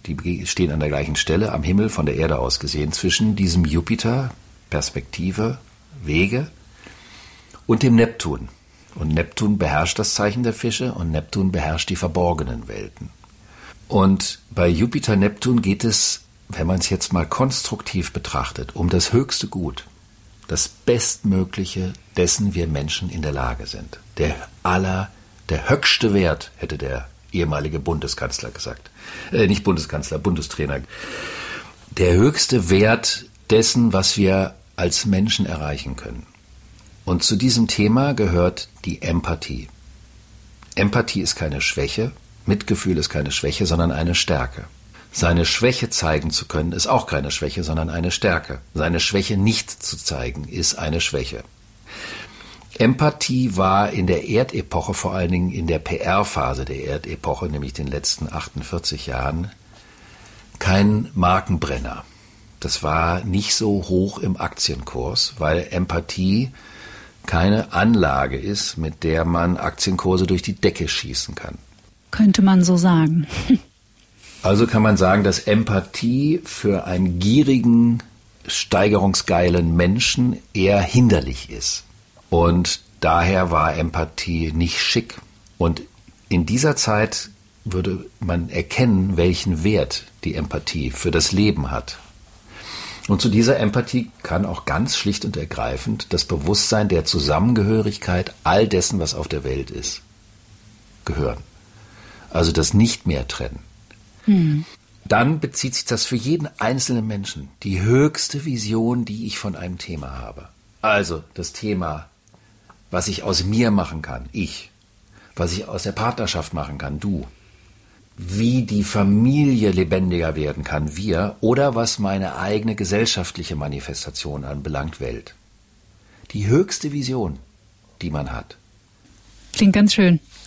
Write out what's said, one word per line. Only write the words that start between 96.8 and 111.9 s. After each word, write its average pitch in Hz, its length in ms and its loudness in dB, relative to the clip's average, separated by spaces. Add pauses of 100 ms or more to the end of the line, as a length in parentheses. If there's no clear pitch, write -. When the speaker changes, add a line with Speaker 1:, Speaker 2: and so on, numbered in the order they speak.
Speaker 1:
der 85 180 2
Zusammengehörigkeit 98 1400 0
all 98 240 4
dessen, 98 320 0
was 78 160 -2
auf 78 120 -6
der 73 160 -6
Welt 65 280 -6
ist, - 300 -10 (1000)
gehören. 65 360 -4 (880)
Also 82 220 2
das 78 240 2
Nicht 113 320 2
mehr 69 200 -2
trennen. - 320 -8 (680)
Speaker 2:
Hm. 160 380 4 (420)
Speaker 1:
Dann 131 320 2
bezieht 131 360 -4
sich - 100 -6
das 113 200 -2
für 127 100 -2
jeden 147 340 -2 (100)
einzelnen 120 460 0
Menschen, 98 440 -8 (120)
die 95 200 -2
höchste 139 640 2
Vision, 113 640 -2
die 107 220 -8
ich 101 100 -6
von 95 180 -6
einem 87 220 -8
Thema 69 400 -10
habe. 55 320 -14 (320)
Also 98 400 0 (140)
das 87 180 -8
Thema, 85 560 -4 (800)